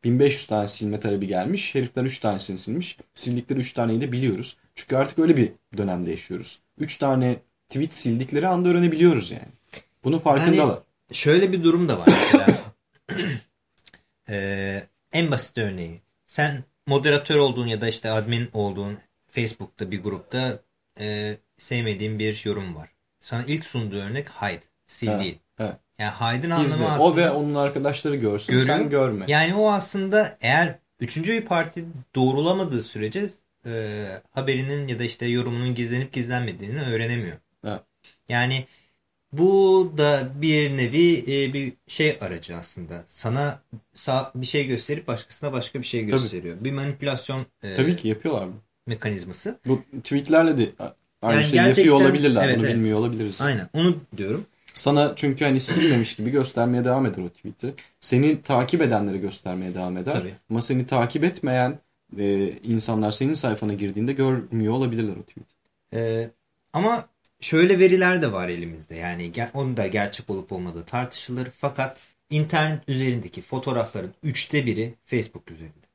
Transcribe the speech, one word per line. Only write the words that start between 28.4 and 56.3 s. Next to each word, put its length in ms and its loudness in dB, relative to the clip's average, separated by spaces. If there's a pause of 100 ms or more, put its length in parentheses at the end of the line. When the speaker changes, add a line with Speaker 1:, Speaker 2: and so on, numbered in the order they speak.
Speaker 2:
Görüyor. 260 4
Speaker 1:
sen 120 0
görme. 380 0
Speaker 2:
Yani 260 2
o 160 4
aslında 720 0
eğer 380 2 (220)
üçüncü 320 -4
bir 120 -2
parti 400 -2 (300)
doğrulamadığı 680 2
sürece, 480 -6 (360)
e, 380 -6 (260)
haberinin 580 -2
ya 100 -4
da 60 -4
işte 220 -6
yorumunun 480 -2
gizlenip 380 -4
gizlenmediğini 720 -4
öğrenemiyor. 540 -4 (280)
Speaker 1:
Evet. 160 -6 (480)
Speaker 2:
Yani 380 0 (680)
bu 640 6
da 300 4 (140)
bir 340 2
nevi, 520 4
e, 240 0
bir 200 -4 (160)
şey 320 0
aracı 360 -8
aslında. 500 -14
Sana 540 -4 (340)
sağ, 400 -4
bir 120 -6
şey 200 -2
gösterip 400 -4
başkasına 460 -8
başka 280 -8
bir 60 -8
şey 140 -4
Speaker 1:
Tabii. 100 -4
Speaker 2:
gösteriyor. 500 -2
Bir 120 -4
manipülasyon, 760 -6 (160)
e, 120 -10
Speaker 1:
Tabii 220 2
ki 120 -4
yapıyorlar 380 -2
bunu. 80 -12 (320)
Speaker 2:
mekanizması. 800 -6
Speaker 1:
Bu 160 0 (220)
tweetlerle 540 4
de 200 2
a-, 140 -10 (300)
aynı 180 4
Speaker 2:
Yani 80 2
Speaker 1:
şeyi 80 4
yapıyor 100 8 (100)
Speaker 2:
gerçekten, 160 8
Speaker 1:
olabilirler. 540 6
Speaker 2:
evet, 120 4
Speaker 1:
Bunu 80 2
Speaker 2:
evet. 100 2
Speaker 1:
bilmiyor 220 2
olabiliriz. 420 -2
Speaker 2:
Aynen, 320 0
onu 240 4 (200)
diyorum. 300 -4 (280)
Speaker 1:
Sana 420 4
çünkü 280 0
hani 160 4
silmemiş 560 2
gibi 140 -2